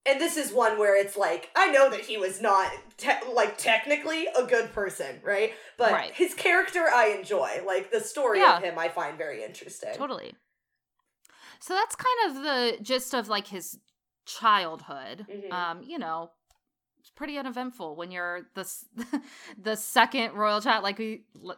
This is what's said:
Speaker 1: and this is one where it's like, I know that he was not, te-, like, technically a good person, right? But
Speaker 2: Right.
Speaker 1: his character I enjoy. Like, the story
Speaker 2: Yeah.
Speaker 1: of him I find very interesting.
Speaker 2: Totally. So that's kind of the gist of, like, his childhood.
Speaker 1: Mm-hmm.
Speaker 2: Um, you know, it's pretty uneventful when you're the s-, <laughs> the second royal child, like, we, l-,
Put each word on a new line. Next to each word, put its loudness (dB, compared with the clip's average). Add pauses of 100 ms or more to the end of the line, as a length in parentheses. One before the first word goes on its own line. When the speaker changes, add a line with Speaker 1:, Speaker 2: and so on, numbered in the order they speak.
Speaker 1:
and 4
this 0
is -2
one 4
where 6
it's 2
like, -2
I 6
know 8
that -4
he -6
was -4
not, 4 (240)
te-, 0
like, 2
technically 0
a 2
good 0
person, -6
right? 0 (220)
But 4
Speaker 2:
Right. -2
Speaker 1:
his 0
character 2
I 6
enjoy. -2
Like, -2
the 0
story 0
Speaker 2:
Yeah. 8
Speaker 1:
of -4
him -4
I -2
find -6
very -8
interesting. -12
Speaker 2:
Totally. -8 (1300)
So -8
that's -2
kind 0 (180)
of -8
the 0
gist -2
of, -4
like, -2
his -12 (480)
childhood. 0
Speaker 1:
Mm-hmm. -12
Speaker 2:
Um, -4
you -12
know, -8 (680)
it's -20
pretty -10
uneventful -8
when -10
you're -6 (120)
the -8
s-, -12 (400)
<laughs> -20
the -4
second 2
royal 2
child, 2
like, -2
we, -8 (200)
l-, -12